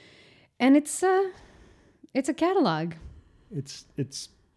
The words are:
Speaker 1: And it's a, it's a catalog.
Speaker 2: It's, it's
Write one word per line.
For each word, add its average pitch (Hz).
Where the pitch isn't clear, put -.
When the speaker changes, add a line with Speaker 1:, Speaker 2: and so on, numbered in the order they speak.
Speaker 1:
And 269
it's 294
a, 381
it's 262
a 302
catalog. 190
Speaker 2:
It's, -
it's -